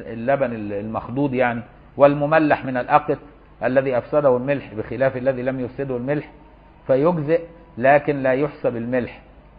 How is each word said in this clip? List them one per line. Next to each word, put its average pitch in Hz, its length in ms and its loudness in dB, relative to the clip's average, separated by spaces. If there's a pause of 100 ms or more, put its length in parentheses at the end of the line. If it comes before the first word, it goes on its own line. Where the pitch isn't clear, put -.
(140)
اللبن 120 400 0
ال-، 104 200 -6
المخضوض 110 600 -4
يعني، 123 280 0 (360)
والمملح 143 680 4
من 131 120 -4
الأقط 143 400 2 (460)
الذي 127 340 0
أفسده 135 400 2
الملح، 127 360 -4
بخلاف 120 440 -2
الذي 127 240 -2
لم 131 180 -4
يفسده 127 380 -6
الملح 143 320 -4 (580)
فيجزئ، 156 540 2 (360)
لكن 139 460 4
لا 131 100 2
يحسب 135 420 -2
الملح، 117 460 -4 (380)